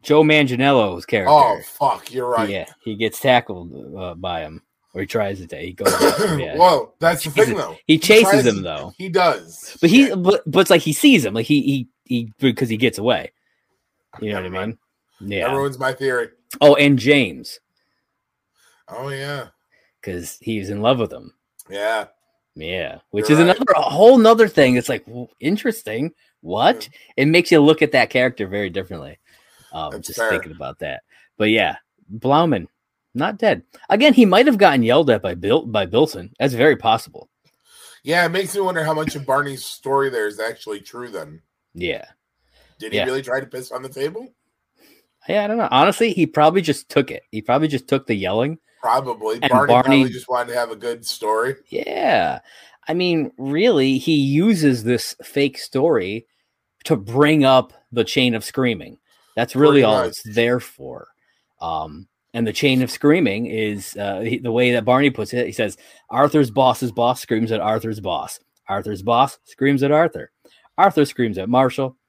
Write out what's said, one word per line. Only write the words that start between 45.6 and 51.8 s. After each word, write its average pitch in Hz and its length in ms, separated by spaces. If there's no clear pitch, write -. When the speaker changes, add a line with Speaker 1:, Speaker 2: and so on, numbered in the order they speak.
Speaker 1:
Honestly, 185 440
he 170 120
probably 160 360
just 156 260
took 139 220
it. 110 200
He 110 120
probably 143 260
just 143 180
took 135 200
the 117 80
yelling. 107 440
Speaker 2:
Probably. 113 640
Speaker 1:
And 139 80
Speaker 2:
Barney 127 200
Speaker 1:
Barney 123 120
Speaker 2:
probably 131 120
just 123 200
wanted 120 220
to 120 60
have 117 120
a 110 60
good 117 280
story. 110 520
Speaker 1:
Yeah. - 720